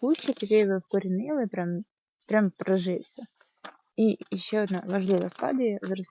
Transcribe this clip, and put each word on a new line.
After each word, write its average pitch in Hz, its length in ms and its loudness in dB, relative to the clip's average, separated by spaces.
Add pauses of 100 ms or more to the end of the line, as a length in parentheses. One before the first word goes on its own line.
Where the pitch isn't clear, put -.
кущик, 285 420 0
який 214 240 4
ви 190 120 2
вкорінили, 202 680 -2
прям, 175 380 -4 (420)
прям 208 240 2
прижився. 185 720 -2 (760)
І, 220 220 4 (120)
і 202 60 -6
ще 214 260 -2
одна 190 240 -2
важлива 185 440 2
стадія, 247 520 0
зараз 190 280 -6